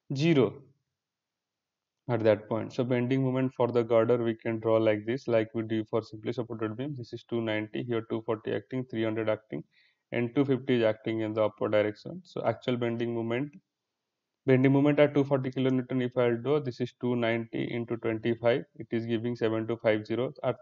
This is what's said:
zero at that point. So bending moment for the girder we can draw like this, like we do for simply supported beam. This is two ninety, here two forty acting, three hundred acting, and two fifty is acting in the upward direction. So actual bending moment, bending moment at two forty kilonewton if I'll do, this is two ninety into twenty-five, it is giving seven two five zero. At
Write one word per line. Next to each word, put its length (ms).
zero 380
at 140
that 240
point. 240
So 100
bending 400
moment 340
for 120
the 160
girder 320
we 180
can 240
draw 180
like 300
this, 220
like 260
we 80
do 260
for 140
simply 300
supported 440
beam. 220
This 140
is 180
two 100
ninety, 440
here 260
two 160
forty 260
acting, 380
three 140
hundred 260
acting, 320
and 240
two 100
fifty 340
is 40
acting 380
in 120
the 120
upward 260
direction. 540
So 200
actual 320
bending 380
moment, 380
bending 260
moment 260
at 160
two 80
forty 300
kilonewton 520
if 140
I'll 180
do, 220
this 220
is 200
two 140
ninety 580
into 260
twenty-five, 680
it 160
is 160
giving 300
seven 320
two 80
five 280
zero. 280
At 200